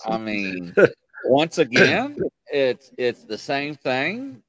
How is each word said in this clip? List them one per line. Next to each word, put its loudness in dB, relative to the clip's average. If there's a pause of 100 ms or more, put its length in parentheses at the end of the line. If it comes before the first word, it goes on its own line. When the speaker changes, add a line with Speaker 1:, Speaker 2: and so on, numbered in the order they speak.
Speaker 1:
I -2
mean, -6 (280)
Speaker 2:
<laughs> -20
Speaker 1:
once 2
again, 2 (340)
it's, -2
it's -2
the -8
same -6
thing, -4